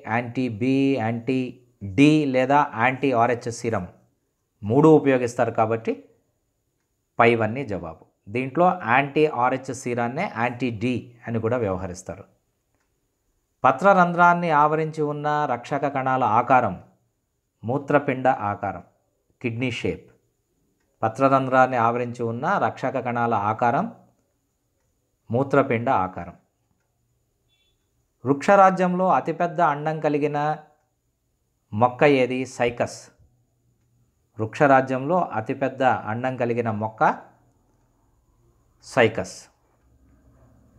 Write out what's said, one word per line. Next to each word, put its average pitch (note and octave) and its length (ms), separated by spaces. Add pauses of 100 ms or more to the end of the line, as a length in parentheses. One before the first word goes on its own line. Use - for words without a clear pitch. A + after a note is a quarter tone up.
యాంటీ A#2+ 420
బి, C3+ 500
యాంటీ A#2+ 600 (340)
డి D3+ 300
లేదా C3+ 500
యాంటీ C3 380
ఆర్హెచ్ A#2+ 380
సీరం. A2 380 (760)
మూడు C3 260
ఉపయోగిస్తారు C3 640
కాబట్టి A2+ 580 (1120)
పైవన్నీ A#2 480
జవాబు. E2+ 400 (220)
దీంట్లో C3+ 580
యాంటీ C#3 400
ఆర్హెచ్ B2+ 480
సీరాన్నే A#2+ 640
యాంటీ B2 340
డి A#2 440 (120)
అని A#2 140
కూడా A2+ 160
వ్యవహరిస్తారు. F#2 680 (1400)
పత్రరంధ్రాన్ని F3 840
ఆవరించి D#3 520
ఉన్న D3 500
రక్షక C#3 360
కణాల C3 360
ఆకారం A#2 600 (800)
మూత్రపిండ C3+ 640
ఆకారం, G2+ 540 (600)
కిడ్నీ A#2+ 280
షేప్. F#2+ 400 (920)
పత్రరంధ్రాన్ని C3 720
ఆవరించి A#2+ 460
ఉన్న C3 360
రక్షక B2+ 420
కణాల A#2+ 340
ఆకారం A#2+ 600 (1400)
మూత్రపిండ C3 580
ఆకారం. F#2 460 (1900)
వృక్షరాజ్యంలో F#3 840
అతిపెద్ద D#3+ 520
అండం D#3 400
కలిగిన D3 560 (1200)
మొక్క B2 220 (200)
ఏది? B2+ 160 (180)
సైకస్. A#2+ 420 (1400)
వృక్షరాజ్యంలో C3 760 (220)
అతిపెద్ద C3 440 (280)
అండం B2+ 260
కలిగిన A#2+ 320 (140)
మొక్క A2 200 (1800)
సైకస్. - 480 (1400)